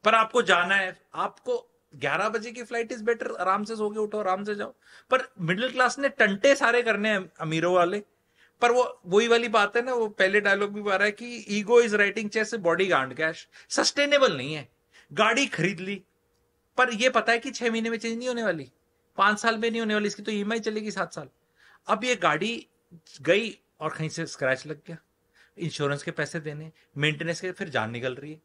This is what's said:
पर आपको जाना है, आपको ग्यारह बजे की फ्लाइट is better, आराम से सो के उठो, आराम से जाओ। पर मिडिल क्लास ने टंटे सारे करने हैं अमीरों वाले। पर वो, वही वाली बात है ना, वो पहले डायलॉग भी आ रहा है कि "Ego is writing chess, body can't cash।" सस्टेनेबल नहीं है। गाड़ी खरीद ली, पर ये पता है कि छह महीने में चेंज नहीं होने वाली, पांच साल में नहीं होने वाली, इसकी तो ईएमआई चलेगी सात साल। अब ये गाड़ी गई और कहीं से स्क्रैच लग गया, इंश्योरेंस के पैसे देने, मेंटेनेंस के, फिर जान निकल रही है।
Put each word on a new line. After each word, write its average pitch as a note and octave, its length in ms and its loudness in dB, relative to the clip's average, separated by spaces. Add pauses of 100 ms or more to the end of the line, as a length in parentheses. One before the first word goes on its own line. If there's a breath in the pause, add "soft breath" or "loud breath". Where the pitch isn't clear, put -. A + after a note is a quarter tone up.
पर A3 100 4
आपको A3+ 280 2
जाना F3+ 320 2
है, F#3 260 -2 (140)
आपको G3+ 560 -6 (260)
ग्यारह D3 320 -2
बजे A3+ 240 -6
की A#3+ 100 -12
फ्लाइट A3+ 300 -6
is A#3+ 100 -10
better, A3+ 340 -2
आराम F#3+ 280 0
से A3 120 -8
सो G#3+ 140 -2
के G#3+ 80 -8
उठो, G#3+ 200 -2
आराम G3 260 -2
से G#3 100 -4
जाओ। G3+ 200 -10 (360 loud breath)
पर B3+ 300 0
मिडिल F#3 300 -2
क्लास B3 280 0
ने C#4 100 0
टंटे G#3+ 460 4
सारे B3 280 2
करने A3 260 0
हैं G3 320 -2
अमीरों D#3+ 340 2
वाले। F#3 280 4 (580 soft breath)
पर A#3+ 120 4
वो, B3 340 0
वही G#3+ 220 4
वाली A#3 200 4
बात G#3 280 2
है A#3+ 60 2
ना, B3+ 120 -2
वो A3+ 140 0
पहले G3 320 4
डायलॉग G3+ 420 0
भी G3+ 80 -2
आ F#3+ 60 2
रहा G3 80 4
है G#3 80 2
कि A#3 380 -14
"Ego G#3+ 320 6
is A#3 120 2
writing G#3 380 0
chess, A3 340 -2
body F3 240 2
can't C3 260 2
cash।" D#3+ 200 -2 (320 loud breath)
सस्टेनेबल C#4 680 2
नहीं C3+ 180 -6
है। C#3+ 140 -12 (440 soft breath)
गाड़ी A3+ 340 2
खरीद F3 340 -2
ली, F#3+ 220 -8 (720)
पर B3 160 2
ये A#3+ 180 2
पता A#3 220 2
है A#3+ 60 2
कि C4+ 120 -8
छह A#3 200 -2
महीने A3+ 200 -2
में A3+ 80 -4
चेंज A3+ 200 -6
नहीं B3 100 -6
होने A#3+ 140 -4
वाली, E3 300 -4 (440)
पांच G#3 220 4
साल A3+ 200 0
में A#3 120 -2
नहीं A3+ 100 -4
होने G#3+ 140 -2
वाली, G#3 120 0
इसकी G3+ 160 -6
तो A3 100 -6
ईएमआई G#3 280 -2
चलेगी G#3+ 300 -6
सात F3+ 240 -6
साल। D3 140 -12 (580 soft breath)
अब G#3 180 -2
ये B3 120 0
गाड़ी F3+ 500 -2 (560)
गई G3 360 0 (220)
और D#3 100 -4
कहीं D#3 180 -6
से E3 180 -8
स्क्रैच C3 400 -2
लग D3+ 200 -12
गया, E3 100 -14 (640 soft breath)
इंश्योरेंस C#3+ 440 -4
के - 80 -8
पैसे D#3+ 300 -6
देने, D3+ 320 -12 (240 soft breath)
मेंटेनेंस D3+ 440 -2
के, F#3 120 -6
फिर F#3+ 160 -8
जान A2+ 220 -2
निकल B2 240 -6
रही C#3+ 180 -14
है। D#3 120 -18